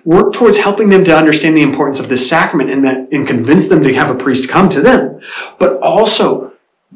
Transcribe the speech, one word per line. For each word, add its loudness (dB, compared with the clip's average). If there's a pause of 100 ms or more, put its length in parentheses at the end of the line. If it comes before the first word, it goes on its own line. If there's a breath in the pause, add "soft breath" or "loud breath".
work 2
towards 4
helping 0
them 6
to 4
understand 2
the 2
importance -2
of -8
this -4
sacrament -2
and -2
that, -4
and -4
convince 0
them 4
to 2
have -2
a -4
priest -4
come 2
to -2
them, 0 (380 loud breath)
but -2
also -2 (440)